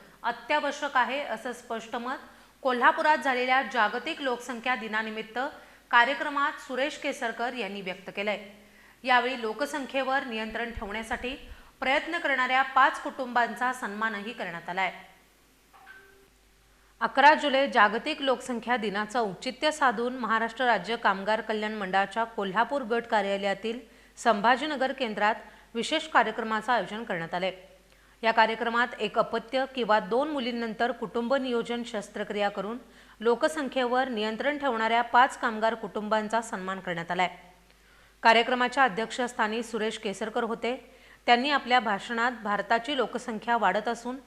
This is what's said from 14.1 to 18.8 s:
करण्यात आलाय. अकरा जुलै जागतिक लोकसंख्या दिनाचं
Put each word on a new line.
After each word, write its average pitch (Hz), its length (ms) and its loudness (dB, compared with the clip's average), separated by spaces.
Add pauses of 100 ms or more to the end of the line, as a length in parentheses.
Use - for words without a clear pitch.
करण्यात 185 360 -10
आलाय. 185 240 -2 (2000)
अकरा 277 340 8
जुलै 277 340 2
जागतिक 233 540 4
लोकसंख्या 247 540 -2
दिनाचं 208 420 -2